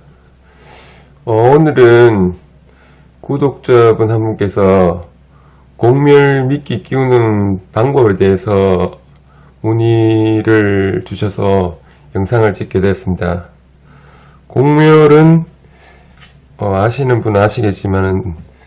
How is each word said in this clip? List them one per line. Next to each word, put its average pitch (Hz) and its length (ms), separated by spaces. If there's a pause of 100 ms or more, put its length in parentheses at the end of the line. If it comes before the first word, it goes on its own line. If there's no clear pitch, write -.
(1300)
어, 117 80
오늘은 120 1000 (840)
구독자분 120 920
한 113 80
분께서 95 880 (720)
곡멸 139 680
미끼 135 380
끼우는 110 880
방법에 123 480
대해서 98 800 (600)
문의를 110 1500
주셔서 98 720 (340)
영상을 107 400
찍게 - 280
됐습니다. 90 640 (1000)
곡멸은, 156 1000 (1120)
어, 101 180
아시는 117 460
분은 104 200
아시겠지만은 95 920 (320)